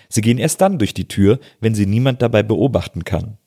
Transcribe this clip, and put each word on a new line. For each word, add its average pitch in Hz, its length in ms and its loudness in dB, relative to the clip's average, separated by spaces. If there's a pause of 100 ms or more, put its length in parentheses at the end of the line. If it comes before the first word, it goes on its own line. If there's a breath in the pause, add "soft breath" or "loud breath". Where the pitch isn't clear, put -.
Sie - 120 -2
gehen 117 180 2
erst 135 220 -2
dann 190 180 2
durch 104 160 -2
die - 140 -8
Tür, 101 300 4 (220 loud breath)
wenn 113 140 0
sie 104 120 0
niemand 123 340 0
dabei 113 220 2
beobachten 104 600 -2
kann. 98 420 -6